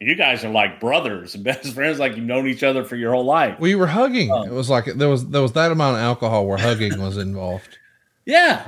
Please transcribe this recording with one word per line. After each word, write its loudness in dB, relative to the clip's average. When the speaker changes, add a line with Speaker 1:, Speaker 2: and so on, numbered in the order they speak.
Speaker 1:
"You 0
guys 0
are -4
like 0
brothers -2
and -10
<laughs> -
best -4
friends, -2
like -2
you've -8
known -2
each -4
other 2
for -8
your -2
whole 0
life." 2
Speaker 2:
We 2
were 2
hugging. 2
Speaker 1:
Um, -2
Speaker 2:
It -8
was -4
like 2
there 0
was, 0
there 2
was 0
that 2
amount 2
of -2
alcohol 0
where 0
hugging 0
was -4
involved. -6
<laughs> -20
Speaker 1:
Yeah, 4